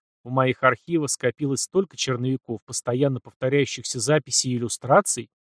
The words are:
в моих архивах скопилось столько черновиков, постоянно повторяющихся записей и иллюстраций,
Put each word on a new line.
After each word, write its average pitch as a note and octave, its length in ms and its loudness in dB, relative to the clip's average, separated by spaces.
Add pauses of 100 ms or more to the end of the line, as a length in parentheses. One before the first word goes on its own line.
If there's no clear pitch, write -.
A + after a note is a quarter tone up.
(220)
в B2 80 -12
моих C3 320 2
архивах C#3+ 480 0
скопилось C3+ 520 -2
столько - 340 -2
черновиков, B2+ 680 -4
постоянно C3 540 -2
повторяющихся B2+ 800 -2
записей C3+ 540 0
и B2 60 0
иллюстраций, A#2+ 680 0 (200)